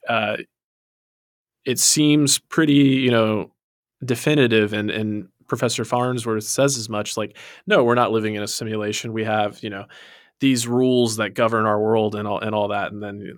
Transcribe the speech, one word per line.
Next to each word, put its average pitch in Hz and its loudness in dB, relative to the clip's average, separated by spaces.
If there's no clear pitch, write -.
uh, 113 -2
it 127 -2
seems 147 4
pretty, 156 0
you 131 4
know, 110 2
definitive, 117 2
and, 104 -2
and 107 -4
Professor 120 -2
Farnsworth 120 -2
says 135 0
as 110 -10
much, 107 -6
like, 107 -8
"No, 190 4
we're 120 4
not 117 4
living 107 0
in 104 -4
a 101 -6
simulation. 107 -6
We 110 -4
have, 107 -2
you 107 -8
know, 98 -12
these 123 2
rules 123 2
that 104 -4
govern 113 2
our 107 2
world," 107 2
and 107 -6
all, 101 -4
and 107 -4
all 104 0
that. 101 -4
And 104 -12
then 104 -12